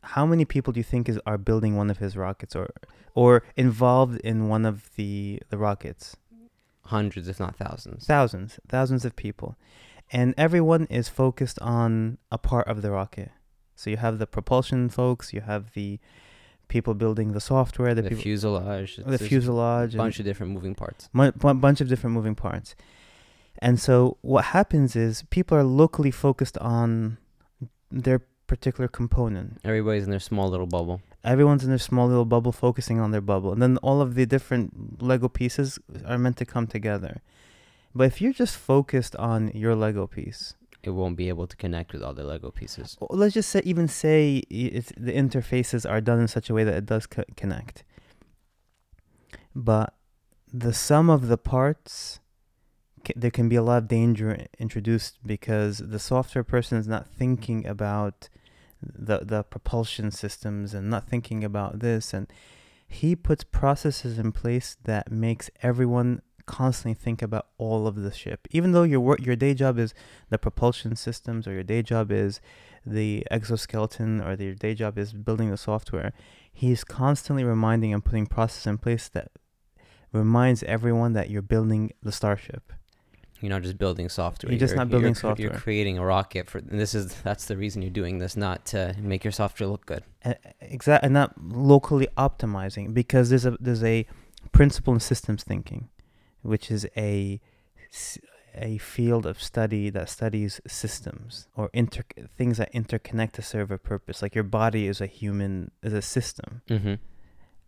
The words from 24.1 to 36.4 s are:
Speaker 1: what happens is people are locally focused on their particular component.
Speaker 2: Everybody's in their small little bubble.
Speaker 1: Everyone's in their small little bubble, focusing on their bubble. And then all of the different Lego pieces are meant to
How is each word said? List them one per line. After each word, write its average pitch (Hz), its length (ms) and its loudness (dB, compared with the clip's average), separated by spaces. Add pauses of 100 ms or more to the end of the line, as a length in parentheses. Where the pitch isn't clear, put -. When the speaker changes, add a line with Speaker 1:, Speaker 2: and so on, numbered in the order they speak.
Speaker 1:
what 131 240 2
happens 151 500 2
is 113 340 0
people 175 280 4
are 143 60 6
locally 139 480 4
focused 135 480 0
on 113 580 0 (720)
their 127 300 2 (260)
particular 127 400 -2
component. 113 760 -2
Speaker 2:
Everybody's 107 400 0
in 98 60 -2
their 98 100 0
small 98 300 0
little 90 180 -2
bubble. 87 340 -2 (220)
Speaker 1:
Everyone's 139 400 6
in 131 60 0
their 131 80 2
small 123 300 2
little 123 180 4
bubble, 117 260 2
focusing 117 480 0
on 107 120 0
their 107 100 0
bubble. 98 320 0
And 110 80 2
then 127 160 6
all 139 240 2
of 127 140 0
the 127 100 4
different 117 760 -4
Lego 127 280 2
pieces 131 500 -2 (260)
are 123 120 -2
meant 123 200 2
to 123 80 -4